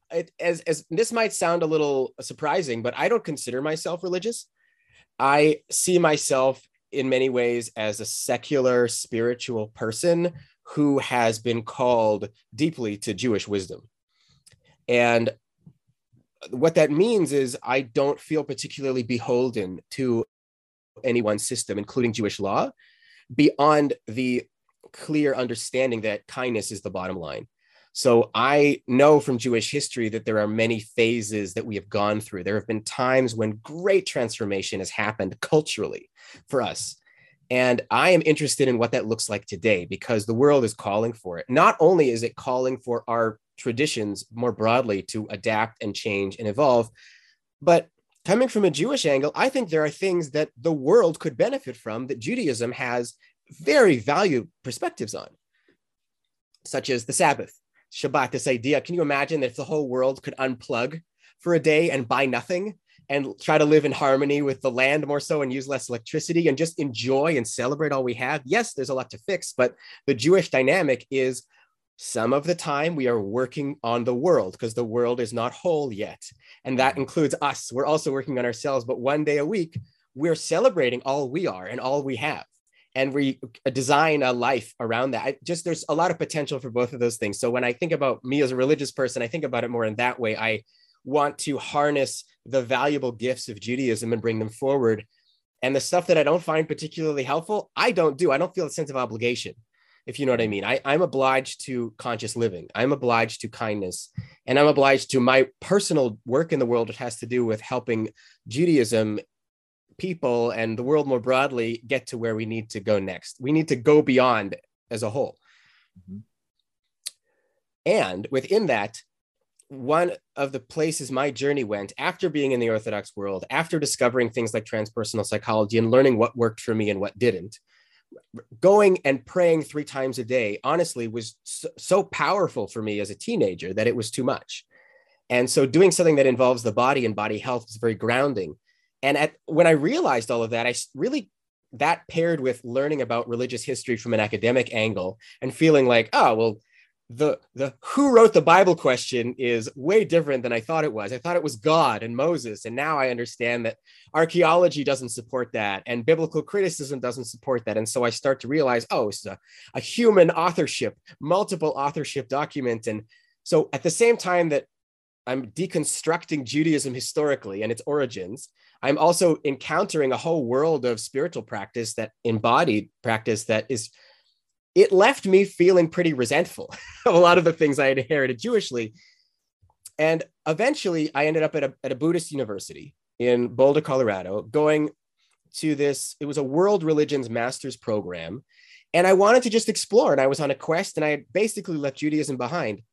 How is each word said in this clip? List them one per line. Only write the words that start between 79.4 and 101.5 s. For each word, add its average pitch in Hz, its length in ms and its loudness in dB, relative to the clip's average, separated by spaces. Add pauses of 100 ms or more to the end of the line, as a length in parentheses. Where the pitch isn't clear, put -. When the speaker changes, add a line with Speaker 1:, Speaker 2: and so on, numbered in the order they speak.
Speaker 1:
week, 170 320 -6 (360)
we're 160 200 -2
celebrating 156 680 0
all 135 240 -2
we 165 180 -4
are 92 200 -8
and 120 140 -10
all 135 220 -2
we 135 140 -6
have. 123 300 -6 (480)
And 135 200 -2
we 139 260 0 (320)
design 143 500 2
a 127 120 2
life 120 440 -2
around 120 340 -2
that. 110 120 -4
I 139 180 -4
just, 170 220 -6
there's 165 240 -4
a 156 60 -2
lot 170 160 2
of 170 80 -6
potential 147 400 -6
for 123 120 -10
both 120 220 -2
of 127 80 -12
those 120 160 0
things. 104 240 -6
So 120 100 0
when 123 140 -2
I 123 80 0
think 165 200 -4
about 139 300 -2
me 139 200 0
as 127 80 2
a 131 60 -4
religious 139 360 0
person, 127 300 -4
I 117 60 -4
think 156 160 -6
about 123 200 -2
it 117 60 -6
more 117 160 -2
in 107 100 -4
that 123 240 -2
way. 110 160 -2
I 110 280 -4 (380)
want 143 360 0
to 143 180 -4
harness 147 680 -2 (200)
the 127 160 0
valuable 131 520 -2
gifts 123 360 -6
of 101 120 -14
Judaism 117 520 -2
and 113 80 -2
bring 113 180 -2
them 110 120 -4
forward. 120 560 0 (560)
And 131 120 0
the 135 60 2
stuff 180 280 0
that 170 100 4
I 151 40 4
don't 160 200 2
find 160 260 -2
particularly 156 540 -4
helpful, 160 520 -4
I 220 180 2
don't 156 260 2
do. 165 120 2
I 135 60 2
don't 175 180 -2
feel 175 120 -4
a 135 40 -10
sense 147 200 -6
of 135 60 -8
obligation, 117 580 -4 (520)
if 120 120 -12
you 139 80 -2
know 127 60 4
what 117 100 2
I 110 40 2
mean. 101 180 -4
I, 123 200 -2
I'm 147 160 0
obliged 131 640 0